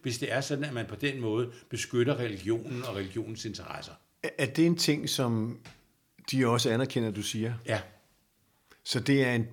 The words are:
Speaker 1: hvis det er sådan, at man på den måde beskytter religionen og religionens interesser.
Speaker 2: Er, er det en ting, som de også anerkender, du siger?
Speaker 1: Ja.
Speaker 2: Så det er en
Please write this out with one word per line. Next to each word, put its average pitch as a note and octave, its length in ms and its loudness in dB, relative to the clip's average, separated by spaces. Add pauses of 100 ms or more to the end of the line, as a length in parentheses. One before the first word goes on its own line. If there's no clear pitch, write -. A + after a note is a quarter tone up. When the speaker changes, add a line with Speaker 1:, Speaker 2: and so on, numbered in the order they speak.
Speaker 1:
hvis A#2+ 160 -4
det A#2+ 160 -4
er C3+ 80 2
sådan, C#3+ 220 -2
at C#3+ 100 -6
man A2+ 120 -4
på G#2+ 100 -10
den C3+ 240 -2
måde A#2 320 0 (180)
beskytter B2 500 2
religionen A#2 640 -2
og A2 120 -4
religionens G#2+ 500 -6
interesser. - 480 -10 (300)
Speaker 2:
Er, D#3+ 140 -2
er C#3+ 80 2
det D#3+ 200 4
en E3+ 120 6
ting, D3+ 320 2
som A#2 500 0 (720)
de C3 160 4
også A#2 220 4
anerkender, A#2 420 2
du G2+ 100 -4
siger? A2+ 320 -2 (120)
Speaker 1:
Ja. G#2+ 160 0 (1040)
Speaker 2:
Så - 160 -2
det C#3 240 4
er B2 120 4
en A2+ 180 2